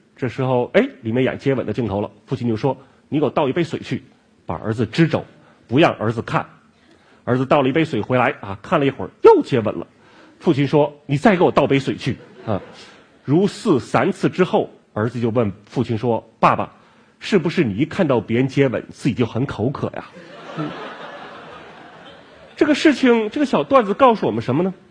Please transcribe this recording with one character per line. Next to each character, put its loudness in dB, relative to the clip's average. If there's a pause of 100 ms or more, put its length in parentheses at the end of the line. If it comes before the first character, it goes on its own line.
(140)
这 -4
时 -6
候， 0
哎， 4 (140)
里 -4
面 2
演 -2
接 0
吻 -2
的 -4
镜 -2
头 -2
了， -6 (120)
父 -6
亲 -6
就 0
说 0 (340)
：“你 -2
给 2
我 0
倒 0
一 0
杯 0
水 -6
去。” -8 (420)
把 -6
儿 -6
子 0
支 0
走， -4 (400)
不 0
让 4
儿 -4
子 -6
看。 -4 (760)
儿 0
子 -2
倒 2
了 2
一 0
杯 2
水 -4
回 -2
来， 0
啊， -10
看 -2
了 0
一 2
会 -8
儿， -12 (140)
又 8
接 -2
吻 -2
了。 -10 (500)
父 0
亲 0
说 2
：“你 0
再 4
给 2
我 6
倒 4
杯 2
水 -4
去。” -6 (300)
啊， -2 (600)
如 2
是 0
三 0
次 -2
之 0
后， 0 (220)
儿 -2
子 -6
就 0
问 0 (140)
父 -4
亲 -2
说 -4
：“爸 4
爸， -6 (420)
是 0
不 0
是 0
你 -2
一 0
看 -2
到 2
别 -2
人 2
接 2
吻， -4
自 -6
己 0
就 0
很 -4
口 -4
渴 -6
呀？” -10 (540)
嗯。 -6 (1800)
这 2
个 2
事 4
情， 4
这 -6
个 2
小 0
段 4
子 -4
告 4
诉 -2
我 2
们 -2
什 -2
么 2
呢？ -2 (180)